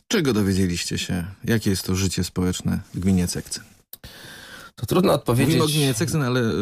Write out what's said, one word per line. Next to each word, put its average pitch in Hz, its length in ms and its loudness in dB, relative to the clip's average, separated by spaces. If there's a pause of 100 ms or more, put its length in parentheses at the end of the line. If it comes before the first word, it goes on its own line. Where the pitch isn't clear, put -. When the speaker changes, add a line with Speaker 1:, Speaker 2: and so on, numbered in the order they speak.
Speaker 1:
czego 151 240 2
dowiedzieliście 95 640 0
się? 90 260 -4 (200)
Jakie 110 260 0
jest 92 160 -2
to 95 100 0
życie 92 280 0
społeczne 90 560 -2 (140)
w - 40 -8
gminie 90 300 2
Ceksyn? - 360 -8 (1120)
Speaker 2:
To - 100 -6
trudno 185 260 4
odpowiedzieć. 131 420 2
Speaker 1:
Mówimy 160 100 4
o 156 40 2
gminie 147 260 2
Ceksyn, 160 280 0
ale, 123 180 0
e, 113 220 0